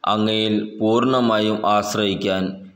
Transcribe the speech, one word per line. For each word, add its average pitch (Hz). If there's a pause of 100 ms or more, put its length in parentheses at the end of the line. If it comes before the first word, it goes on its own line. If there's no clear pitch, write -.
(120)
അങ്ങയിൽ 110 (260)
പൂർണ്ണമായും 110 (200)
ആശ്രയിക്കാൻ 101 (340)